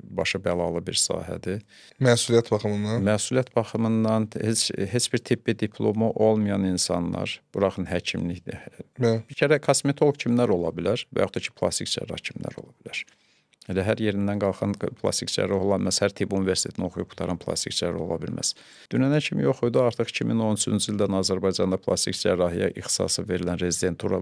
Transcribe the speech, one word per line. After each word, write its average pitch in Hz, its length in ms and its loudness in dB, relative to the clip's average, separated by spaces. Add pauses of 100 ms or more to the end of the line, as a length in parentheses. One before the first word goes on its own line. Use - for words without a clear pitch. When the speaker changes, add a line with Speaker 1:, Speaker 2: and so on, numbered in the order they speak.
Speaker 1:
başı 95 420 -4
bəlalı 85 420 -2
bir 87 140 -2
sahədir. 87 640 -4 (360)
Speaker 2:
Məsuliyyət 117 520 6
baxımından? 104 560 0
Speaker 1:
Məsuliyyət 127 480 0
baxımından 110 800 2
heç, - 320 0 (240)
heç 120 220 0
bir 117 100 0
tibbi 113 340 0
diplomu 110 540 0
olmayan 104 580 4
insanlar, 90 680 -2 (160)
buraxın 95 340 0
həkimlikdir. 87 720 -4 (380)
Speaker 2:
Bəli. 113 300 2
Speaker 1:
Bir - 120 -4
kərə 143 220 4
kosmetoloq 143 640 2
kimlər 120 280 4
ola 85 220 0
bilər 90 340 -2
və - 160 2
yaxud 95 140 -4
da - 80 -8
ki, - 100 -12
plastik - 320 -2
cərrah - 320 -6
kimlər - 400 -10
ola - 120 -18 (100)
bilər? - 220 -10 (640)
Elə 92 160 0
hər 107 160 0
yerindən 101 400 0
qalxan 101 300 0 (260)
plastik - 320 -2
cərrah 98 320 0
olan, 95 240 2
məhz 95 160 0
hər 101 160 2
tibb 98 160 -2
universitetini 92 540 -2
oxuyub 90 240 -6
qutaran 87 280 -4
plastik - 380 -6
cərrah 87 240 -2
ola 85 180 -4
bilməz. 82 360 -4 (340)
Dünənə 139 320 4
kimi - 240 -2
yox 139 220 2
idi, 123 100 2
artıq 120 320 2
iki - 160 -4
min 113 160 2
on 107 160 0
üçüncü 104 340 0
ildən 98 280 0
Azərbaycanda 95 640 0
plastik - 340 0
cərrahiyə 90 540 0 (100)
ixtisası - 480 -2
verilən 90 320 -2
rezidentura 90 600 0